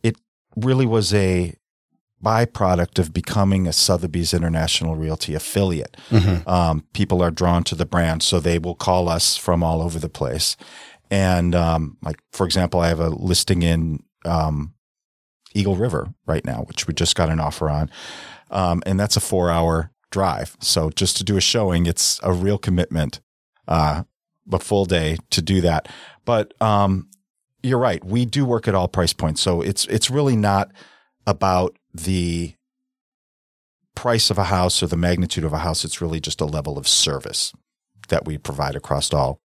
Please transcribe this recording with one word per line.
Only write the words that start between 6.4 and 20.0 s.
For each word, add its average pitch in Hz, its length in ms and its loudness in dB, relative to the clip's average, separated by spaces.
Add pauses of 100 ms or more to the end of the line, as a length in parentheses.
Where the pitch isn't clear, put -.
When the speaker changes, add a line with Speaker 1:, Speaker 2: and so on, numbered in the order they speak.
Speaker 1:
Um, 82 440 2
people 92 280 0
are 87 80 4
drawn 85 360 2
to - 100 -4
the 80 100 -2
brand, 80 380 0
so - 160 2
they 85 180 2
will 85 160 -4
call 90 340 0
us 85 300 0
from 85 240 0
all 82 220 0
over 82 160 -4
the 78 100 -6
place. - 480 -4 (540)
And, 90 420 2
um, 80 480 0
like, 78 160 -8 (140)
for 92 160 0
example, 90 320 0
I 85 80 2
have 80 120 0
a 82 100 0
listing 90 520 0
in, 82 400 0 (240)
um, 78 480 -2 (800)
Eagle 101 220 0
River 87 360 -2 (140)
right 78 180 -2
now, 60 200 -6
which - 240 -8
we 78 80 -6
just - 200 0
got 82 140 2
an 80 100 0
offer 78 300 -2
on. 76 220 -2 (600)
Um, 90 320 0
and 98 160 0
that's 104 160 0
a 101 40 2
four-hour 85 720 2 (180)